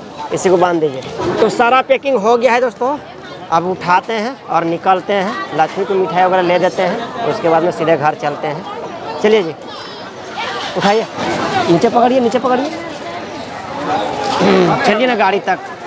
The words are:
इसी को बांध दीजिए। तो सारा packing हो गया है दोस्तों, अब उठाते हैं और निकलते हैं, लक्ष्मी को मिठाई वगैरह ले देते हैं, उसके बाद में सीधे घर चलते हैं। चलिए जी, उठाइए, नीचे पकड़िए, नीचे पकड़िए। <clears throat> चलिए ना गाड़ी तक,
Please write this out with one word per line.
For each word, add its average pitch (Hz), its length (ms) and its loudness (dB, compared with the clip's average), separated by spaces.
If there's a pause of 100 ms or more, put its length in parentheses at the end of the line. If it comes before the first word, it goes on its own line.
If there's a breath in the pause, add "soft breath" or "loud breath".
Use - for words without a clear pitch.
(340)
इसी 175 160 2
को 180 80 6
बांध 175 240 4
दीजिए। 131 200 -2 (320)
तो 208 180 4
सारा 247 320 4
packing 269 340 2
हो 220 200 4
गया 233 160 4
है 247 80 4
दोस्तों, 254 380 -2 (520)
अब 170 160 2
उठाते 185 480 0
हैं 226 280 -4
और 165 200 0
निकलते 180 500 0
हैं, 196 200 0 (220)
लक्ष्मी 156 300 0
को 202 80 -2
मिठाई 185 320 2
वगैरह 185 160 4
ले 175 180 4
देते 180 240 0
हैं, - 420 -4
उसके 151 240 0
बाद 160 140 4
में 175 80 0
सीधे 160 260 2
घर 151 200 0
चलते 147 300 -4
हैं। 196 180 -6 (560)
चलिए 214 220 4
जी, 160 120 -6 (1200)
उठाइए, 202 280 2 (640)
नीचे 170 200 4
पकड़िए, 247 300 4
नीचे 240 200 2
पकड़िए। 254 300 0
<clears throat> - 2250 -2
चलिए 214 220 4
ना 247 80 2
गाड़ी 196 260 2
तक, - 180 0 (280)